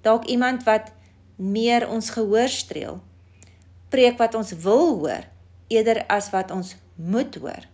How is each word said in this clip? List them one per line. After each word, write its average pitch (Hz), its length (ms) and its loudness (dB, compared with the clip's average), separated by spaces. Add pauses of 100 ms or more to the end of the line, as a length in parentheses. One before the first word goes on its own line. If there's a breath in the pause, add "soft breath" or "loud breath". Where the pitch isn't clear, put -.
Dalk 233 220 4
iemand 247 400 -2
wat 220 280 0 (440 soft breath)
meer 226 520 0
ons 220 220 -4
gehoor 226 380 2
streel, - 520 -8 (880 soft breath)
preek 247 300 4
wat 226 160 0
ons 220 180 -6
wil 214 460 2
hoor, 143 260 -4 (440)
eerder 226 380 2
as 202 240 -2
wat 190 200 -4
ons 185 260 -8 (180)
moet 185 400 -4
hoor. - 400 -12